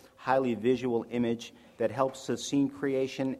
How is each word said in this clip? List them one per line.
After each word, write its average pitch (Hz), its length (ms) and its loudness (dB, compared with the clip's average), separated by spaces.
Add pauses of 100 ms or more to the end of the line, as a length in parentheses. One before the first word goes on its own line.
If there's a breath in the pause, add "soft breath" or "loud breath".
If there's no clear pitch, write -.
(160 loud breath)
highly 131 380 2
visual 117 560 2
image 117 420 -2 (240 loud breath)
that 113 140 0
helps 131 360 -2
the 120 120 -2
scene 139 320 0
creation 135 680 -2